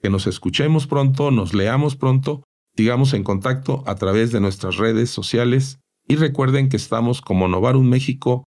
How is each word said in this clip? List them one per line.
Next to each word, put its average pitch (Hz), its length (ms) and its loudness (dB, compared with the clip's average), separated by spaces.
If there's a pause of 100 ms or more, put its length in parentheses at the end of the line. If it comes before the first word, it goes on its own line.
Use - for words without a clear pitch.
que 101 100 -2
nos 95 160 0
escuchemos 147 600 0
pronto, 139 440 2
nos 98 240 0
leamos 131 420 0
pronto, 131 460 0 (340)
sigamos 123 380 2
en 101 100 -2
contacto 131 640 -2
a 101 80 -4
través 104 380 0
de 113 80 0
nuestras 95 360 -4
redes 113 340 0
sociales 123 720 -2 (260)
y 139 100 2
recuerden 139 520 0
que 131 80 0
estamos 117 440 -2
como 92 280 0
Novarum 123 400 2
México 127 640 0